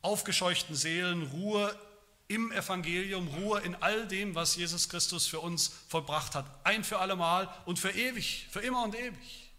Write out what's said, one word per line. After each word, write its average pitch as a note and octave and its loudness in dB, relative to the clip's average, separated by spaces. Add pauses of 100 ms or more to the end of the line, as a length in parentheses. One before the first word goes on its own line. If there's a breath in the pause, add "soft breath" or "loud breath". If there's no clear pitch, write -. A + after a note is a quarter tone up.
aufgescheuchten F3+ 2
Seelen, E3+ 2
Ruhe G3+ 0 (480)
im A3 0
Evangelium, F#3 -2
Ruhe G3+ 2
in F#3 -4
all G#3+ 2
dem, F#3+ -2
was D#3+ 2
Jesus E3+ 0
Christus E3+ 0
für D#3+ -2
uns E3+ 0 (200 loud breath)
vollbracht D3+ -2
hat, C#3 -2 (180)
ein G#3 4
für G3+ 0
alle F#3+ 2
Mal F3+ 2 (120)
und F3 0
für F#3+ 2
ewig, A#3 -2
für - -4
immer B3 2
und G#3+ 0
ewig. A#3+ -10 (140)